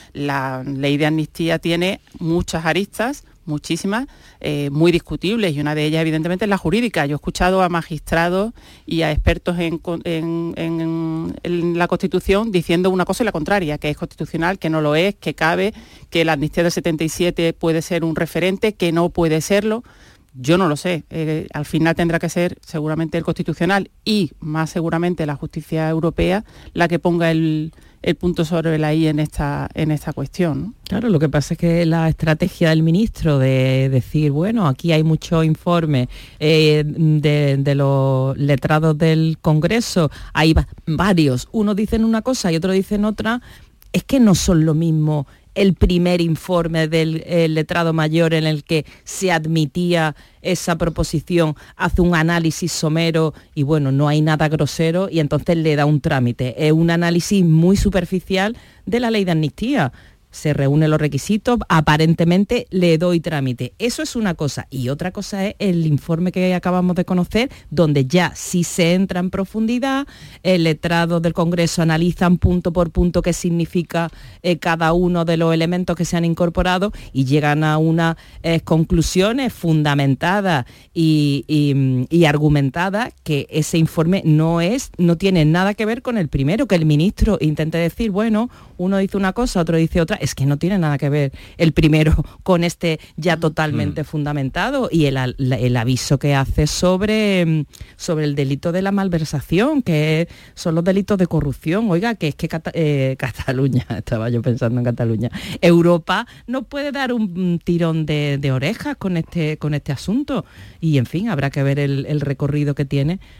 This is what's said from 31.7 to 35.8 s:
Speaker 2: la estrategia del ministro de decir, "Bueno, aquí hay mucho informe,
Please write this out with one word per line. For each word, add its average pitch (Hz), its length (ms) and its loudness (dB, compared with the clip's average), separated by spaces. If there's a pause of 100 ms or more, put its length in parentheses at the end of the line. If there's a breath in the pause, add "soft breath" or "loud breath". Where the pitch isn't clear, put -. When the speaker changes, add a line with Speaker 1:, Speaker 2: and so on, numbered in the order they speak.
Speaker 2:
la 165 220 2
estrategia 160 640 0
del 160 120 4
ministro 165 560 2
de 131 540 2
decir, 143 400 0
"Bueno, 190 340 0
aquí - 240 0
hay 156 140 4
mucho 160 400 0
informe, 156 640 0 (320 loud breath)